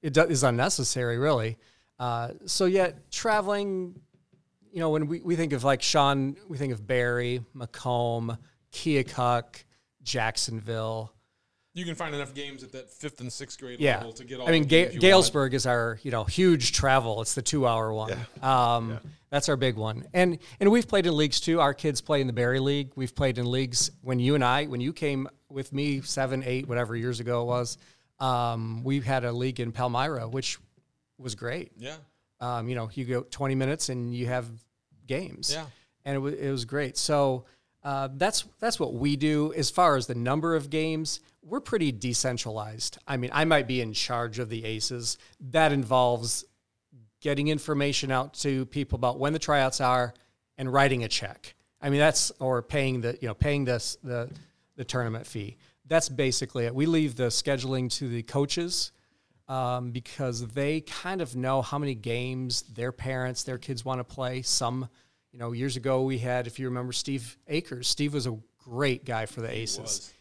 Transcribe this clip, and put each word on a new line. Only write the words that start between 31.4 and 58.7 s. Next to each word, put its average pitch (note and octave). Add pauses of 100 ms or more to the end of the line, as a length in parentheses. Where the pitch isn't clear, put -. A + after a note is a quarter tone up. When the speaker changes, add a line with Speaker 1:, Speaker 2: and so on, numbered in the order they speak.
Speaker 2:
Yeah. C3+ (440)
Speaker 1:
Um, A#2+
you B2+
know, A2+
you C3
go B2
twenty C3+
minutes C3+
and A#2+
you A#2+
have B2 (640)
games. D3+
Speaker 2:
Yeah. D#3 (380)
Speaker 1:
And C#3
it -
wa-, C3+
it C#3+
was B2
great. C3+
So, C#3 (360)
uh, C#3
that's, F3+ (160)
that's A3+
what D3+
we C#3+
do. D3+
As D3
far E3+
as B2
the B2+
number D3
of C#3
games, D#3+ (220)
we're G3+
pretty E3+
decentralized. A2 (100)
I C#3
mean, B2
I D3
might D3+
be B2+
in A2
charge A#2
of A#2+
the A2+
Aces. A2 (320)
That D#3
involves B2 (760)
getting C#3+
information C#3+
out C3
to C3+
people C#3+
about B2
when C#3+
the D#3+
tryouts C3+
are B2+ (420)
and C3
writing C3
a G#2+
check. - (280)
I C#3+
mean, C#3
that's, D3+ (100)
or C3
paying C3
the, A#2+
you A#2+
know, G#2+
paying C#3+
this, A#2+
the, B2 (460)
the -
tournament A2+
fee. G#2+ (280)
That's D#3+
basically B2+
it. A#2
We C#3
leave D#3
the B2+
scheduling B2+
to C3+
the A#2
coaches, E3+ (540)